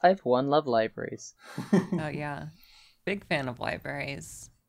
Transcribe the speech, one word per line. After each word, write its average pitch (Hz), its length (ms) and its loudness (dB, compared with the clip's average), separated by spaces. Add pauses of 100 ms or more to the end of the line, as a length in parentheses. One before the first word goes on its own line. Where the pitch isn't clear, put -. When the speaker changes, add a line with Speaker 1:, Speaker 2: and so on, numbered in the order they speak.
Speaker 1:
I, 185 140 8
for 156 160 -6
one, 127 180 4
love 151 180 4
libraries. - 680 -2 (240)
Speaker 2:
<laughs> - 160 -2
Speaker 3:
Oh, 175 340 2
yeah. 147 400 -6 (560)
Big 196 240 -4
fan 139 220 0
of 123 100 -8
libraries. - 880 -6 (200)